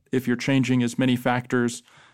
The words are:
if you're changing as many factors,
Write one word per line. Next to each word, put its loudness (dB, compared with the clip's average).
if -2
you're 0
changing 2
as -4
many 2
factors, -2